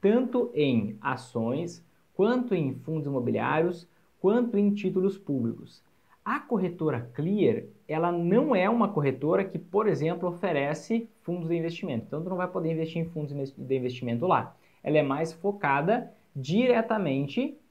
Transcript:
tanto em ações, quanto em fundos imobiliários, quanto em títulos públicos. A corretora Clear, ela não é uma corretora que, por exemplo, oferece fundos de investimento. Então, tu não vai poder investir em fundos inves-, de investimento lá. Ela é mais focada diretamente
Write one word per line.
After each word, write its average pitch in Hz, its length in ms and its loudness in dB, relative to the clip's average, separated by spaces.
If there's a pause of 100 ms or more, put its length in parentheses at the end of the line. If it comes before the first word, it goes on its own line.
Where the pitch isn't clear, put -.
tanto 240 520 2
em 120 460 2
ações, 131 840 -4 (280)
quanto 247 400 2
em 147 200 0
fundos 156 320 -6
imobiliários, 139 800 0 (320)
quanto 226 380 2
em 202 160 4
títulos 190 440 0
públicos. - 640 -4 (440)
A 247 140 -2
corretora 165 720 -2
Clear, 156 500 2 (240)
ela 165 240 0
não 185 420 2
é 190 160 4
uma 226 200 2
corretora 156 560 0
que, 170 140 -8
por 214 280 0
exemplo, 170 400 0
oferece 170 800 -2 (140)
fundos 175 260 -6
de 170 80 0
investimento. 165 520 -4
Então, 147 140 -6
tu 180 80 -6
não 185 80 -4
vai 180 100 -2
poder 165 240 -2
investir 160 300 -2
em 165 40 -2
fundos 151 260 -8
inves-, 139 260 -6
de 131 200 -2
investimento 123 480 -4
lá. 156 300 0 (280)
Ela 151 140 2
é 147 60 6
mais 143 280 -2
focada 190 800 0 (240)
diretamente 208 1200 0 (140)